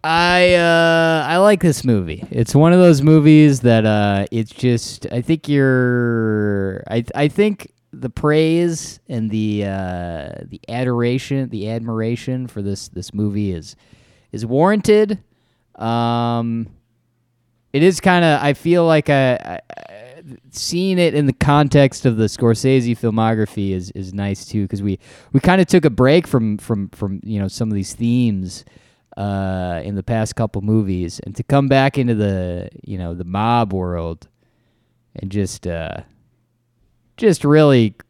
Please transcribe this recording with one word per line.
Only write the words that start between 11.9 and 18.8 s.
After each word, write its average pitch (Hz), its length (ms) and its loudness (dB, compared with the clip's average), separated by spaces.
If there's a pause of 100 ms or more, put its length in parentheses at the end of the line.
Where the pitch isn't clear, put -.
for 107 140 -10
this, 98 260 -8
this - 260 -14
movie 101 380 -4
is, 80 240 -12 (560)
is 113 120 -8
warranted. 202 760 2 (540)
Um, 117 880 -4 (1080)
it 147 120 2
is 180 160 2
kinda, 175 420 2
I 143 120 0
feel 170 300 0